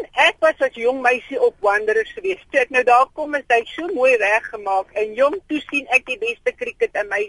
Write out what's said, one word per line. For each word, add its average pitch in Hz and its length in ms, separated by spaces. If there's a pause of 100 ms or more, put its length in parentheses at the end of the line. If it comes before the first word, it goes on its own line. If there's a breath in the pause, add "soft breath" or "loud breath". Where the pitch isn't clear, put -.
(140)
ek 302 260
was 320 200
as 262 140
jong 247 280
meisie 247 380
op 240 200
Wanderers 214 520
geweest. 190 360
Toe 285 120
ek 240 100
nou 254 140
daar 247 280
kom, 302 220
is 277 140
hy 233 160
so - 240
mooi 262 280
reggemaak. 202 800
En 214 200
jong, 285 300
toe 302 160
sien 262 300
ek 254 160
die 254 120
beste 233 360
cricket 233 400
in 208 140
my 202 200